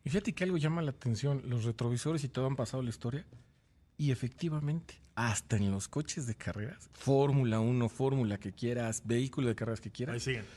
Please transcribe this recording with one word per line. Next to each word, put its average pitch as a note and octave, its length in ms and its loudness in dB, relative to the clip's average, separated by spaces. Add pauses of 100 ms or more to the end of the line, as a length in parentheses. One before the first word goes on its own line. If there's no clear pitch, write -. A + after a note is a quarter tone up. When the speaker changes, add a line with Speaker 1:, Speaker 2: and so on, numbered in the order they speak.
Speaker 1:
Y C#3+ 60 -4
fíjate G3+ 240 0
que - 120 -2
algo F3+ 120 0
llama D#3+ 240 0
la D3 100 -2
atención, C3 540 0
los A#2+ 200 -2
retrovisores A#2+ 580 0
y C3 60 -2
todo B2+ 180 -2
han C3+ 80 0
pasado C3 280 -2
la A#2+ 60 -2
historia, A#2+ 360 -4 (720)
y D3 140 2
efectivamente, D3+ 840 -2 (180)
hasta A2+ 440 0
en G2+ 140 4
los G2 160 -2
coches D3 380 -4
de A#2 100 -4
carreras, - 580 -8
Fórmula C3+ 640 4
uno, A#2+ 300 4
Fórmula C3 500 2
que G2+ 140 -6
quieras, A#2 520 -2
vehículo B2 440 2
de A2 60 2
carreras A2 260 -4
que G#2 100 -10
quieras, B2 240 -4
Speaker 2:
Ahí A#2+ 40 -2
siguen. A#2 260 -2 (120)